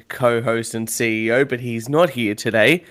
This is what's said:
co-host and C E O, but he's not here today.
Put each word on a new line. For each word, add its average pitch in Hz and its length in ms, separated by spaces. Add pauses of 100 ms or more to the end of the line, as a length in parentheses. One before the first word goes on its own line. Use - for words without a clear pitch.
co-host 117 680
and 113 140
C 110 380
E 113 40
O, 131 140
but 127 160
he's 117 260
not 156 220
here 113 260
today. 113 560